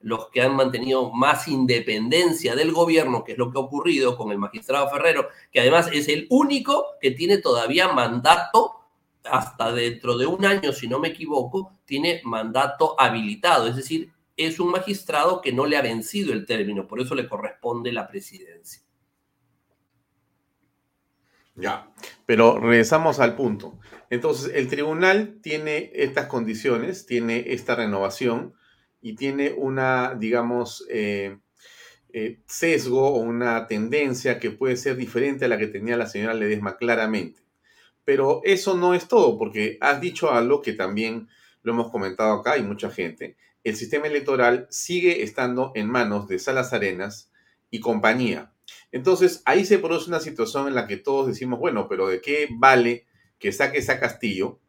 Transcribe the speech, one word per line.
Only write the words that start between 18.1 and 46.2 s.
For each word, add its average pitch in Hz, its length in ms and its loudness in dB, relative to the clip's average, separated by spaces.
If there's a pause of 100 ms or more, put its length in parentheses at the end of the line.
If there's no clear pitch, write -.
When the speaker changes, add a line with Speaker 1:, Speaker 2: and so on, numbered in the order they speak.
Speaker 2:
Ya, - 360 -6 (340)
pero 117 340 6
regresamos 120 600 4
al 117 160 2
punto. 107 440 -6 (300)
Entonces, 135 460 -2
el 131 120 0
tribunal 165 760 0
tiene 151 520 -6
estas 135 320 0
condiciones, 120 800 -2
tiene 117 480 -2
esta 123 220 -4
renovación 110 800 -2 (460)
y 110 140 -12
tiene 139 400 -2
una, 131 600 0
digamos, 117 760 -2
eh, 101 480 -4 (720)
eh, 113 360 -8
sesgo 135 600 2
o 131 100 0
una 117 480 -2
tendencia 123 720 -2
que 117 100 -4
puede 127 280 -2
ser 127 180 -2
diferente 131 500 -2
a - 20 2
la 110 120 0
que 107 80 -2
tenía 107 280 -4
la 117 120 -2
señora 110 260 -4
Ledesma, 104 440 -2
claramente. 110 640 -2 (640)
Pero 139 400 2
eso 190 320 2
no 180 200 4
es 175 120 -4
todo, 151 300 6
porque 107 420 -4
has 143 220 2
dicho 170 300 -2
algo 127 300 2
que 120 120 -4
también 110 560 -4 (320)
lo 113 120 -2
hemos 117 180 -2
comentado 104 420 0
acá 131 240 0
y 127 60 -2
mucha 104 260 -6
gente. - 480 -10 (260)
El 107 120 -2
sistema 147 320 -4
electoral 131 640 2
sigue 175 520 0
estando 127 520 -4
en 107 140 -2
manos 104 380 0